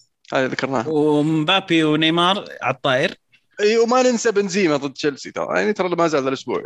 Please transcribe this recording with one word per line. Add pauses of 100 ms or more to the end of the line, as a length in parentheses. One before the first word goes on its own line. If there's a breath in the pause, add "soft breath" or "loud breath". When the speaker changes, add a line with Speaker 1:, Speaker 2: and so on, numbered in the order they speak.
(340)
Speaker 1:
هذه
ذكرناها.
Speaker 2:
ومبابي
ونيمار (160)
على
الطاير. (440)
Speaker 1:
اي،
وما
ننسى
بنزيما
ضد
تشيلسي
ترى،
يعني
ترى
ما
زال
الاسبوع.